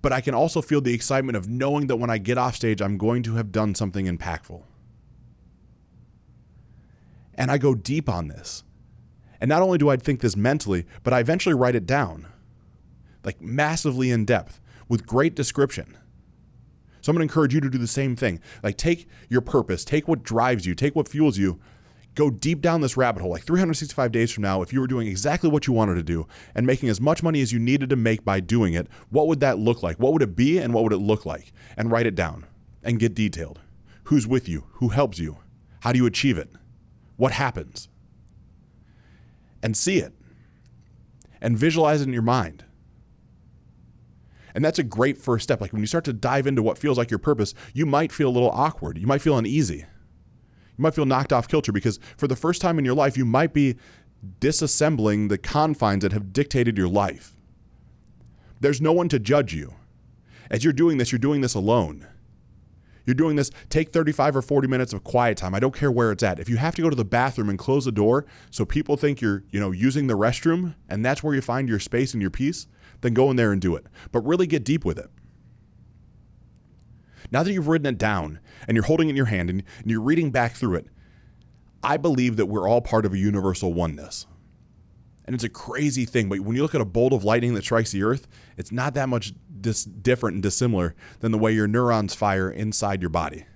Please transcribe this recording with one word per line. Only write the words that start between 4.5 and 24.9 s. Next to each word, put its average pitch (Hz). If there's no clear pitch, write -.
And 127
I 143
go 131
deep 139
on 87
this. -
And 123
not 160
only 185
do 147
I 135
think 127
this 101
mentally, 104
but 123
I 123
eventually 160
write 123
it 101
down, 85
like, -
massively 131
in 113
depth, 101
with 117
great 143
description. -
So -
I'm 160
gonna 165
encourage 147
you 156
to 139
do 131
the 117
same 135
thing. 95
Like, 101
take 170
your 123
purpose, 202
take 151
what 143
drives 113
you, 90
take 139
what 151
fuels 143
you, 95
go 147
deep 139
down 165
this 135
rabbit 120
hole. 90
Like, 87
three 170
hundred 165
sixty-five 135
days 117
from 104
now, 95
if 87
you 131
were 131
doing 120